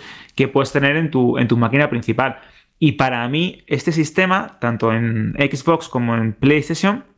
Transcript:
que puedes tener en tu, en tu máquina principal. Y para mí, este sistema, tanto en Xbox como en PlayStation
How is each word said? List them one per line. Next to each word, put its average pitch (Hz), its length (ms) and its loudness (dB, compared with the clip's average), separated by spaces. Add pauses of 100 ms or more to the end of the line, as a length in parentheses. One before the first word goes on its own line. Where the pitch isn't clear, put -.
(360)
que 135 100 2
puedes 135 240 0
tener 139 240 2
en 160 160 0
tu, 123 260 2
en 123 120 2
tu 120 80 4
máquina 127 340 2
principal. 123 480 -2 (400)
Y 151 140 4
para 123 360 0
mí, 165 380 -4
este 135 240 -2
sistema, 185 720 -2
tanto 113 320 0
en 113 440 -2
Xbox 143 520 -2
como 120 260 -2
en 113 180 0
PlayStation 160 680 0 (160)